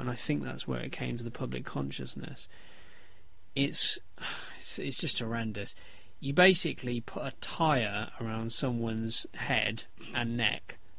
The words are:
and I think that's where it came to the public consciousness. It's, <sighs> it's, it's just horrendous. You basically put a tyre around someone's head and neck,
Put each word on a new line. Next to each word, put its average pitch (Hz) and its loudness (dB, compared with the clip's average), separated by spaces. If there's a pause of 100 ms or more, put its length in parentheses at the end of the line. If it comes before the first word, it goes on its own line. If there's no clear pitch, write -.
and 127 0
I 123 -2
think 147 2
that's 131 -4
where 127 0
it 131 -4
came 123 -2
to 120 -4
the 120 -2
public 127 -2
consciousness. - -4 (1040)
It's, - 2 (200)
<sighs> - -6
it's, - -4
it's 143 -2
just - 0
horrendous. 113 0 (440)
You 139 -2
basically 147 6
put - -6
a 131 -2
tyre 117 2 (100)
around 113 0
someone's 113 2
head 110 2 (300)
and 120 2
neck, - 0 (200)